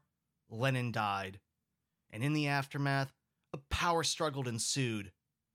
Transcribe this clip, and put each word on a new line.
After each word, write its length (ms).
Lenin 420
died, 500
and 120
in 80
the 160
aftermath, 640
a 40
power 340
struggle 440
ensued, 640